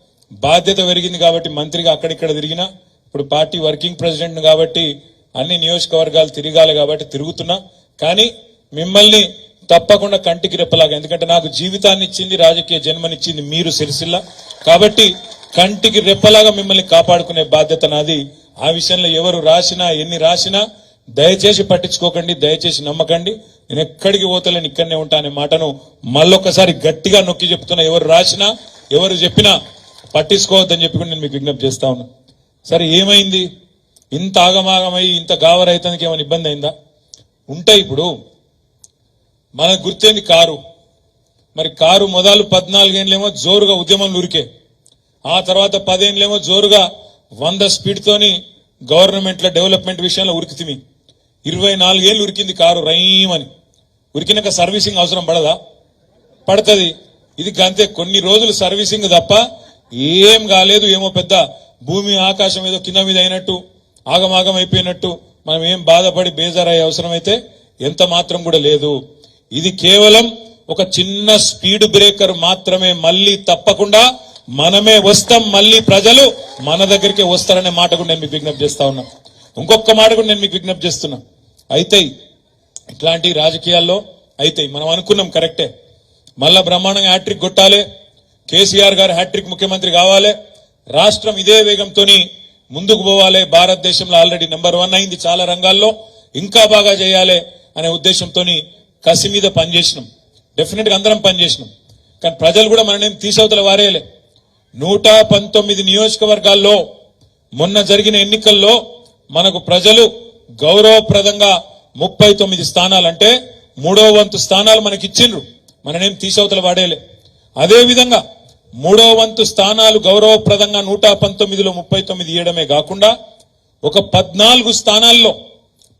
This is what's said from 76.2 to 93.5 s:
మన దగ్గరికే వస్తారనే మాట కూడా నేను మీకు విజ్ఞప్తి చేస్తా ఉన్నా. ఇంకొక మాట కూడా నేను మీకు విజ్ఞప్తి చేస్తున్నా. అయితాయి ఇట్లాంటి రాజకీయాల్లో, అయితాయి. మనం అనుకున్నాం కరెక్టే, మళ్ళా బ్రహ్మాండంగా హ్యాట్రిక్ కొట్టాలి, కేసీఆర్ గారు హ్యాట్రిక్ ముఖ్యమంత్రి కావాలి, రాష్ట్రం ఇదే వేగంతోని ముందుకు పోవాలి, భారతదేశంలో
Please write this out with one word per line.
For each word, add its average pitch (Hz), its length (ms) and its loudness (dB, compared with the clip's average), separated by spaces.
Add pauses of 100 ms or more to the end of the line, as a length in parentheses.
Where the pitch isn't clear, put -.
మన 160 240 -2
దగ్గరికే 202 380 0
వస్తారనే 180 480 0
మాట 170 240 0
కూడా 175 140 -6
నేను 165 120 -4
మీకు 151 120 -10
విజ్ఞప్తి 147 320 -6
చేస్తా 143 220 -2
ఉన్నా. 131 180 -4 (540)
ఇంకొక 220 320 2
మాట 220 220 6
కూడా 220 140 0
నేను 208 140 -2
మీకు 196 120 -6
విజ్ఞప్తి 185 340 -8
చేస్తున్నా. 147 320 -8 (520)
అయితాయి 175 460 0 (720)
ఇట్లాంటి 165 420 -4
రాజకీయాల్లో, 170 720 -2 (360)
అయితాయి. 156 280 -4
మనం 147 200 -8
అనుకున్నాం 185 420 -2
కరెక్టే, 160 440 -4 (640)
మళ్ళా 165 220 2
బ్రహ్మాండంగా 190 460 -2
హ్యాట్రిక్ 185 340 -2
కొట్టాలి, 196 460 2 (640)
కేసీఆర్ 196 440 2
గారు 185 180 2
హ్యాట్రిక్ 185 360 -4
ముఖ్యమంత్రి 185 420 -6
కావాలి, 196 440 4 (540)
రాష్ట్రం 208 480 0
ఇదే 208 260 4
వేగంతోని 202 680 0 (400)
ముందుకు 190 320 0
పోవాలి, 190 420 2
భారతదేశంలో 180 720 0